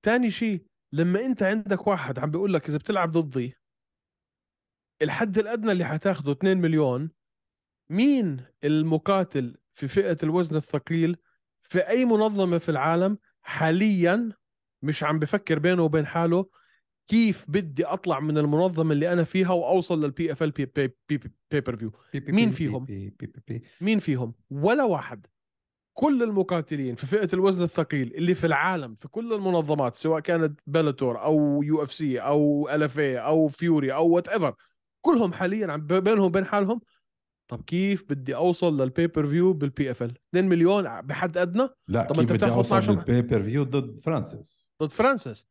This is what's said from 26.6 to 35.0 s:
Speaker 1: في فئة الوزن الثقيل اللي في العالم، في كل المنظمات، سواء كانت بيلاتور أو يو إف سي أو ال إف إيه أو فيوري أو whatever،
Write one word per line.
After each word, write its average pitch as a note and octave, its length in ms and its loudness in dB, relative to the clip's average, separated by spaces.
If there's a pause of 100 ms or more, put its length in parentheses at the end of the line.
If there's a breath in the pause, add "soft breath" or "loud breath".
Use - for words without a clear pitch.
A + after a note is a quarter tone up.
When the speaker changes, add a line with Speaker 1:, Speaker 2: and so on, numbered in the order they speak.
Speaker 1:
في C3 120 -10
فئة F#3+ 260 0
الوزن F#3 300 2
الثقيل D3+ 520 -2
اللي F3 200 0
في D#3+ 120 -2
العالم، D3+ 480 -2
في C#3 140 -20
كل A#3 240 -6
المنظمات، D#3 640 0
سواء D#3+ 240 0
كانت D#3+ 460 -2
بيلاتور C#3 560 0
أو D3 400 2
يو D3+ 200 0
إف C#3+ 100 -8
سي C3 280 -4
أو D3 480 2
ال D3+ 140 0
إف C#3+ 160 -2
إيه C3+ 200 0
أو D3+ 300 2
فيوري D3+ 460 0
أو E3 260 4
whatever، F3 320 -2 (480 soft breath)